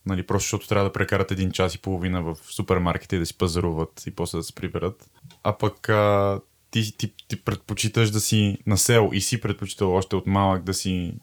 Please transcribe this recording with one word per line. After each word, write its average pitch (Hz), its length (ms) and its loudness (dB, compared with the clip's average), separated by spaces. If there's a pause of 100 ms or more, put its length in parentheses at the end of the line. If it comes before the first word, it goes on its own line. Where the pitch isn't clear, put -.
нали, 92 200 -2
просто 98 180 0
защото - 240 -4
трябва 101 200 2
да - 40 -4
прекарат 95 380 0
един 92 220 0
час 90 220 0
и 92 40 -12
половина 92 440 -2
в 82 140 -4
супермаркета 90 800 -2
и - 20 0
да 82 80 0
си - 120 -12
пазаруват 82 680 -2
и 95 40 -8
после 87 280 -6
да 82 60 -6
се - 100 -14
приберат. - 560 -6 (340)
А 104 140 0
пък, - 300 -4
а, 101 520 4 (300)
ти, 107 260 -2
ти, - 160 -6 (160)
ти - 140 -8
предпочиташ 107 680 0
да 104 100 0
си 104 460 2
на 104 120 4
село 117 340 4
и 98 80 -2
си 113 200 -2
предпочитал 98 540 -2
още 95 220 0
от 92 100 -2
малък 98 360 4
да 95 120 -2
си 90 480 -4